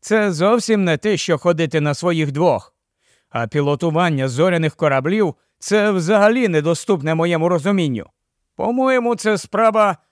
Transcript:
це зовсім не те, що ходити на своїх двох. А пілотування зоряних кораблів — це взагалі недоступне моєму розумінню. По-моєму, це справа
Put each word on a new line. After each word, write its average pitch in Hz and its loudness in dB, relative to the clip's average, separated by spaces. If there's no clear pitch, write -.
це 208 0
зовсім 202 0
не 165 0
те, 208 -2
що 165 -2
ходити 165 0
на 147 -2
своїх 160 -2
двох. 143 -2
А 117 -4
пілотування 147 -2
зоряних 160 0
кораблів — 156 0
це 208 0
взагалі 208 2
недоступне 156 0
моєму 165 0
розумінню. 165 -2
По-моєму, 247 0
це 214 -2
справа 214 0